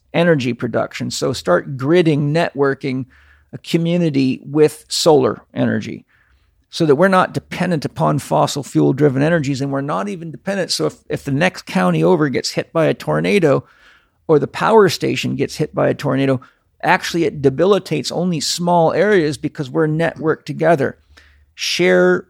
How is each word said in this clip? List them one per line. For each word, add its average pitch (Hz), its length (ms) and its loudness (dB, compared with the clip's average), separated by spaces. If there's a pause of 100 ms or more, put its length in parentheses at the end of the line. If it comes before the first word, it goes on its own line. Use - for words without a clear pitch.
(140)
energy 147 400 0
production. 120 560 -6
So 139 240 -4
start 156 420 -2
gridding, 151 560 2
networking 135 720 -2 (480)
a - 60 -16
community 165 880 0
with 147 420 2
solar 135 540 2 (100)
energy 110 540 -4 (640)
so - 160 0
that 139 100 6
we're 185 120 4
not 185 260 2
dependent 175 500 -4
upon 156 340 -2
fossil 147 440 -2
fuel 143 320 0
driven 135 280 2
energies, 147 380 0
and 139 100 -4
we're 139 120 -4
not 175 260 -6
even 170 220 -10
dependent. 190 400 -6
So 156 160 -2
if, - 240 -8
if - 140 -6
the 143 80 -6
next 170 340 -2
county 180 360 0
over 156 280 2
gets - 220 -4
hit - 200 -6
by 160 140 0
a 139 80 0
tornado 160 720 0 (640)
or 156 100 4
the 139 100 2
power 202 400 4
station 131 480 -4
gets - 200 -6
hit - 180 -4
by 139 140 0
a 131 60 0
tornado, 135 460 -2 (420)
actually 170 420 0
it 147 180 -4
debilitates 151 680 0
only 170 300 -2
small 175 520 0
areas 170 440 2
because 143 320 -8
we're 156 180 0
networked 156 600 -2
together. 147 520 0 (560)
Share 180 760 2